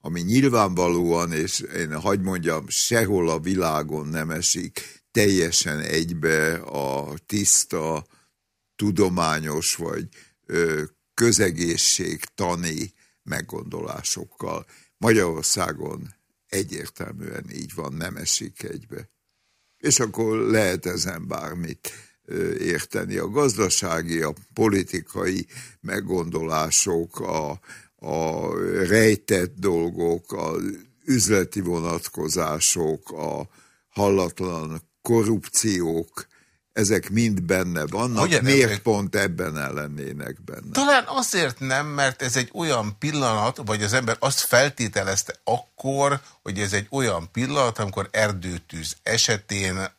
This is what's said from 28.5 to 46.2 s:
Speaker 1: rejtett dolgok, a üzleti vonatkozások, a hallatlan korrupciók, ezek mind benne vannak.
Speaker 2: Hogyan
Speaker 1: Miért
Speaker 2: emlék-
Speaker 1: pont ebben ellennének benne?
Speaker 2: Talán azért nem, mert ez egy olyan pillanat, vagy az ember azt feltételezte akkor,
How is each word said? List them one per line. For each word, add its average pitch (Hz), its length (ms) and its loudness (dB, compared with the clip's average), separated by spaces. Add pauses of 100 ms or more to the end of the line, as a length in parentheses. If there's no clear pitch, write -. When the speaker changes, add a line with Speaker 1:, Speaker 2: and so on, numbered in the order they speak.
Speaker 1:
rejtett 104 680 4
dolgok, 85 800 0
a 82 200 -4 (520)
üzleti 104 560 2
vonatkozások, 82 1500 0
a 76 380 -6 (400)
hallatlan 90 960 0 (200)
korrupciók, 101 1200 0 (460)
ezek 101 380 2
mind 107 320 2
benne 87 440 0
vannak. 113 320 -2
Speaker 2:
Hogyan 156 240 4
Speaker 1:
Miért 135 200 6
Speaker 2:
emlék- 104 200 2
Speaker 1:
pont 101 340 0
ebben 87 420 -2
ellennének 71 840 -8
benne? - 280 -14
Speaker 2:
Talán 277 340 4
azért 185 520 0
nem, 135 280 -2
mert 139 360 0
ez 123 140 0
egy 123 160 -2
olyan 123 460 -2
pillanat, 131 680 0
vagy 107 180 0
az 101 100 0
ember 117 280 0
azt 135 200 2
feltételezte 107 1040 2
akkor, 139 760 0 (220)